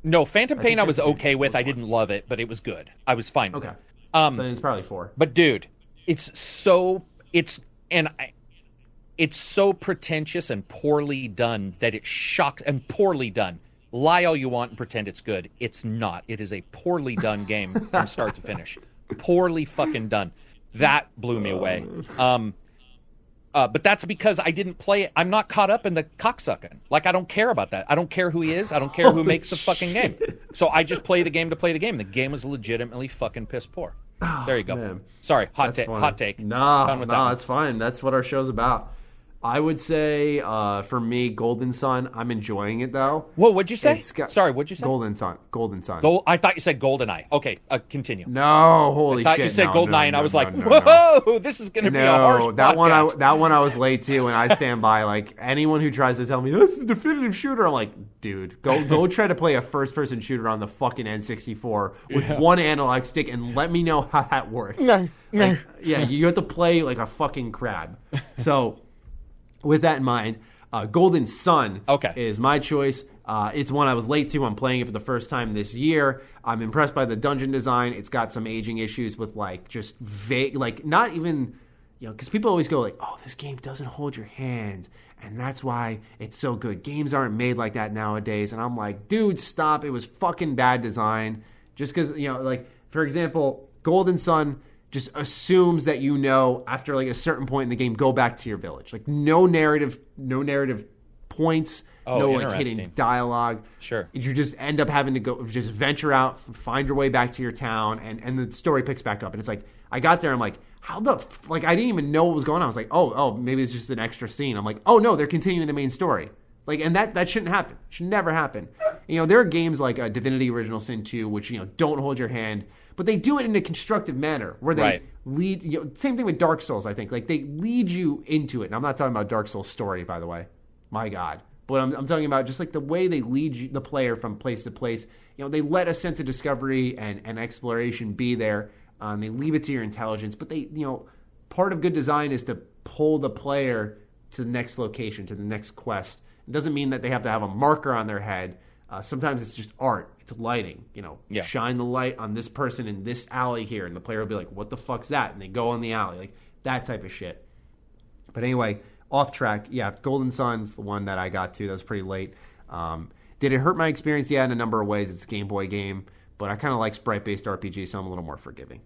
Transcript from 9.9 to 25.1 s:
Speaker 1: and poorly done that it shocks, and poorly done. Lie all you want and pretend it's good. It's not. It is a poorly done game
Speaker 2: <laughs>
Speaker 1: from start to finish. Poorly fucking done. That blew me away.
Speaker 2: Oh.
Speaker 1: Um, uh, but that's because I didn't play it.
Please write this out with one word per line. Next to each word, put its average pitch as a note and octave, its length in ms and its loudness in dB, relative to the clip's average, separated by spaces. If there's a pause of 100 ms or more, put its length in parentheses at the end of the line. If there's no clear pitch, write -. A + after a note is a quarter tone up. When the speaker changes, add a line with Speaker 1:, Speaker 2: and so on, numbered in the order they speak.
Speaker 1:
and G#2 180 -6
poorly C#3+ 600 -2
done G#2 520 -2
that A2+ 160 0
it G#2 100 -12
shocks, - 600 -2
and C#3 220 -2
poorly D#3 420 0
done. F#2 300 -2 (320)
Lie E3 340 4
all D#3+ 100 2
you C3 140 -4
want B2 220 -4
and A#2 60 -18
pretend A2+ 300 -6
it's - 140 -14
good. F#2 280 -4 (100)
It's - 260 -8
not. G#2+ 420 -4
It G#2+ 140 -8
is F#2+ 100 -10
a F#2+ 100 -8 (100)
poorly D3 440 -4
done G#2 300 -2
game G2 280 -4
Speaker 2:
<laughs> - 180 -4
Speaker 1:
from F3+ 160 2
start A2+ 280 -4
to - 60 -16
finish. F2 360 -12 (420)
Poorly F3 460 2
fucking A#2+ 440 -4
done. G2 220 0 (440)
That C#3+ 320 4 (100)
blew A#2 220 -2
me G2+ 120 -2
away. F#2 340 -2 (320)
Speaker 2:
Oh. B2+ 60 2
Speaker 1:
Um, A#2 300 2 (1000)
uh, C3+ 140 4
but - 160 -2
that's - 200 4
because G3+ 400 0
I E3 60 2
didn't F3+ 300 -4
play G3+ 240 2
it. - 120 -6